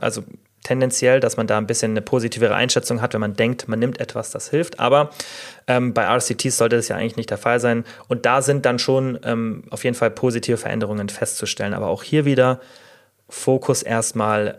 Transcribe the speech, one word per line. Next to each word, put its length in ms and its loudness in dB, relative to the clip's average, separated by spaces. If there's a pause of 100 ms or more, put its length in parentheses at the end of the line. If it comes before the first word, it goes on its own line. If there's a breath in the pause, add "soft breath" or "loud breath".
also 240 -4 (400)
tendenziell, 540 4
dass 180 0
man 120 -2
da 100 2
ein 80 -2
bisschen 240 0
eine 120 -2
positivere 520 0
Einschätzung 480 0
hat, 120 -2
wenn 60 0
man 140 -2
denkt, 320 0
man 140 -2
nimmt 180 -2
etwas, 320 -6
das 180 -10
hilft. 300 -2
Aber, 320 4 (560 loud breath)
ähm, 260 2
bei 100 2
R 180 4
C 160 -2
Ts 200 -2
sollte 200 4
das 100 0
ja 80 -2
eigentlich 220 -4
nicht 140 -6
der 80 -4
Fall 200 0
sein. 260 0 (220 loud breath)
Und 200 -2
da 160 4
sind 220 0
dann 140 2
schon, 460 0
ähm, 460 -4
auf 120 -10
jeden 140 0
Fall 160 2
positive 440 0
Veränderungen 520 -4
festzustellen. 680 -6
Aber 140 -4
auch 160 -2
hier 200 2
wieder 360 4 (680 loud breath)
Fokus 540 0
erstmal, 760 0